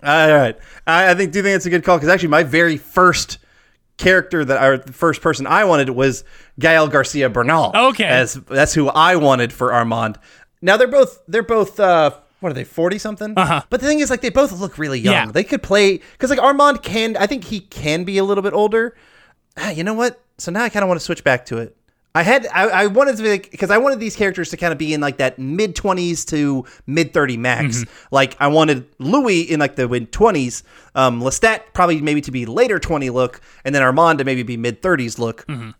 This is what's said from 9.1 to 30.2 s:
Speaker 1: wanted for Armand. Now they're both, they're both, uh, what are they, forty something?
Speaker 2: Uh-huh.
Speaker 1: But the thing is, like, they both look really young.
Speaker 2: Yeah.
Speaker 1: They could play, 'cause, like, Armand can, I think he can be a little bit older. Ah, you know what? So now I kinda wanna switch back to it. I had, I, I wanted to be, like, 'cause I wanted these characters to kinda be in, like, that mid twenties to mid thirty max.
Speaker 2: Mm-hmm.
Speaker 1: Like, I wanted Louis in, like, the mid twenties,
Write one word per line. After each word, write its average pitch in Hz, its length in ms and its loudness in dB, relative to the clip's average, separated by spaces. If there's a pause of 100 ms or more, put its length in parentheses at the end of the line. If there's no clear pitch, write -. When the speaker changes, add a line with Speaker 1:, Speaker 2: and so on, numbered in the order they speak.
Speaker 1:
wanted 131 380 2
for 123 200 -2
Armand. 113 460 -2 (420)
Now 190 160 4
they're 254 100 6
both, 269 400 2
they're 214 140 -4
both, 214 380 -2
uh, 170 320 4 (300)
what 180 100 -6
are - 20 -8
they, 127 120 -10
forty 180 340 -2
something? 214 360 -10
Speaker 2:
Uh-huh. 170 360 0
Speaker 1:
But 247 100 -2
the 262 60 -2
thing 302 140 0
is, 277 100 -2
like, 247 100 -4
they 254 80 -4
both 262 220 0
look 185 260 -10
really 143 220 -6
young. 196 140 2
Speaker 2:
Yeah. 123 180 -2
Speaker 1:
They 156 120 -2
could - 200 -4
play, 196 360 2 (200)
'cause, 254 100 -2
like, 277 120 0
Armand 277 420 4
can, 220 340 -4
I 202 80 0
think 240 200 -6
he 214 160 -10
can 151 420 -6
be 190 160 -2
a 190 40 2
little 196 200 -2
bit 196 100 -4
older. 220 420 0 (640)
Ah, - 140 -8
you 160 140 -6
know 214 80 -4
what? 240 280 -4 (160)
So - 140 -10
now 208 120 -2
I 233 60 -2
kinda 208 160 -2
wanna 180 140 0
switch - 240 -8
back 127 240 0
to 113 120 -8
it. 113 160 -12 (380)
I 165 100 0
had, 233 300 2
I, 247 140 2
I 202 200 0
wanted 254 300 2
to 220 60 -8
be, 220 60 0
like, 196 280 -4
'cause 196 140 -2
I 202 60 4
wanted 269 240 0
these 220 160 -8
characters 185 320 -2
to 160 80 -12
kinda 165 180 -2
be 151 180 -4
in, 151 80 -2
like, 143 160 -4
that 131 220 -2
mid 165 380 -4
twenties 180 480 -4
to 143 400 -2 (200)
mid 151 280 -2
thirty 135 240 0
max. 120 420 -2
Speaker 2:
Mm-hmm. 113 120 -8 (200)
Speaker 1:
Like, 135 280 2
I 143 80 2
wanted 151 380 2 (140)
Louis 196 420 2
in, 160 200 -2
like, 143 160 -2
the 127 100 -2
mid 120 240 -4
twenties, 160 520 0 (300)